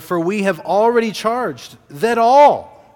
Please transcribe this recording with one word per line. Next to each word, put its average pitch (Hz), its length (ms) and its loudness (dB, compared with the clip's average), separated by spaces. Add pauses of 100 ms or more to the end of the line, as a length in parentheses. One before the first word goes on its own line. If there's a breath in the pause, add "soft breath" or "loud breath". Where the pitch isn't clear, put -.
for 180 160 -6
we 185 240 -4
have 190 180 -2
already 226 520 0
charged 214 640 -8 (120)
that 214 300 -4
all 233 760 2